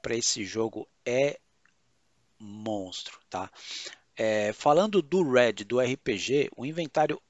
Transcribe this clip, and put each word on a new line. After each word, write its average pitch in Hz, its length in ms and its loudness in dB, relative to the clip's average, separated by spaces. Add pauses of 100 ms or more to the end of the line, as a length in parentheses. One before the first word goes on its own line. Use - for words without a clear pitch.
pra 117 140 -2
esse 117 280 -2
jogo 107 440 -4 (180)
é 135 320 0 (1000)
monstro, 104 800 -10 (120)
tá? 92 200 -8 (640)
É, 107 360 0
falando 185 480 4
do 170 300 0
Red, 123 340 4
do 120 160 0
R 127 160 0
P 123 220 -2
G, 127 380 0
o 117 100 -8
inventário, 156 640 0